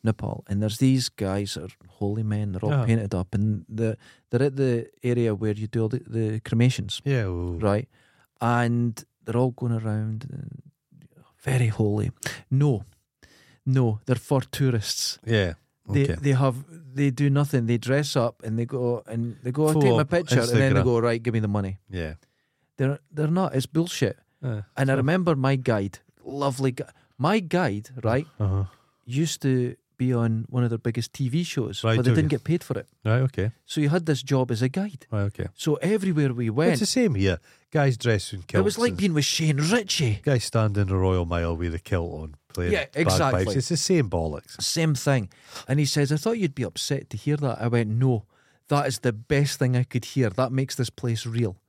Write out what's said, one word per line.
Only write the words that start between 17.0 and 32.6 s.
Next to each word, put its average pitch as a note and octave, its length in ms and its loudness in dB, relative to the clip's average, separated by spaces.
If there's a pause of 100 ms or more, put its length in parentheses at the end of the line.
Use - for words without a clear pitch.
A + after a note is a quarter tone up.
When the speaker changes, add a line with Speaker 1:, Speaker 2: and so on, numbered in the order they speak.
Speaker 1:
do C#3+ 200 0
nothing. C#3 360 2
They A#2 120 2
dress C#3 380 0
up A#2+ 280 -2
and A2+ 140 -4
they A#2 80 -2
go, A#2+ 400 -2
and A2+ 360 -6
they B2+ 100 -4
go, D3+ 160 2
"I'll D#3 120 4
take C3 120 6
my A#2 60 6
Speaker 2:
For D3+ 60 4 (120)
Speaker 1:
picture," C3+ 240 4
and A#2 100 2
then C3 240 4
they G2 60 6
Speaker 2:
Instagram. F#2 40 2
Speaker 1:
go, A#2+ 160 4
"Right, A#2 220 0
give A#2 120 -2
me A2+ 60 2
the G#2+ 80 0
money." G2 300 -2 (100)
Speaker 2:
Yeah. E2 260 -6 (640)
Speaker 1:
They're, C#3 220 0 (140)
they're D3+ 180 -2
not. F3+ 240 0
It's C3 120 0
bullshit. D#3+ 520 -2 (240)
Speaker 2:
Uh, A2 200 -4 (140)
Speaker 1:
And C3+ 140 0
I C3+ 40 4
Speaker 2:
so - 20 2
Speaker 1:
remember E3 400 2
my C3+ 200 2
guide, G#2+ 440 -2 (240)
lovely C3+ 480 -2
guy, - 180 -10 (260)
my F3+ 240 2
guide, D3+ 500 -2 (120)
right, B2+ 240 0 (120)
Speaker 2:
Uh-huh. G2 260 2 (400)
Speaker 1:
used C#3+ 380 -2
to B2+ 340 0 (220)
be B2+ 140 0
on A2+ 380 0
one B2 120 -2
of A#2 60 0
their A2+ 100 -2
biggest A#2 360 -4
T C3 160 -4
V E3 120 -2
shows, A#2+ 400 -6
Speaker 2:
Right, A2+ 140 2
Speaker 1:
but A#2+ 80 2
they B2+ 60 6
Speaker 2:
okay. A2+ 100 4
Speaker 1:
didn't D3+ 100 0
get C3+ 140 -2
paid E3+ 180 0